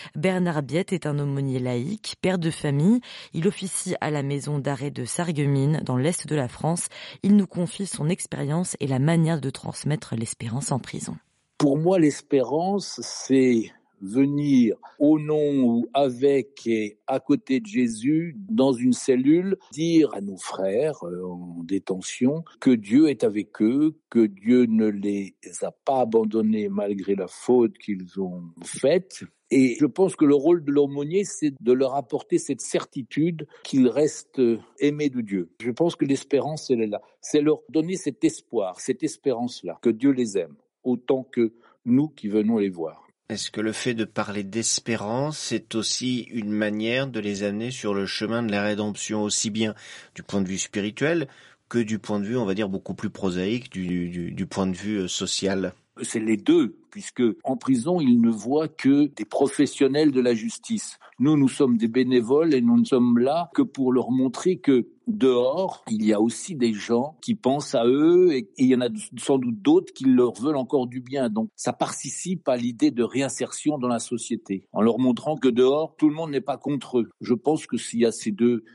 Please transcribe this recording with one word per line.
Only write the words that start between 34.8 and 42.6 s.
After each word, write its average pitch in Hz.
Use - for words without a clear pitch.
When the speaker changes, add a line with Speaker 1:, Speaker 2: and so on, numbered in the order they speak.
Speaker 2:
de 127
Dieu. 98
Je 120
pense 165
que 151
l'espérance, 139
elle 117
est 110
là. 101
C'est -
leur 147
donner 160
cet -
espoir, -
cette -
espérance-là, 120
que 120
Dieu 117
les 117
aime, 82
autant 127
que 117
nous 135
qui -
venons 107
les 101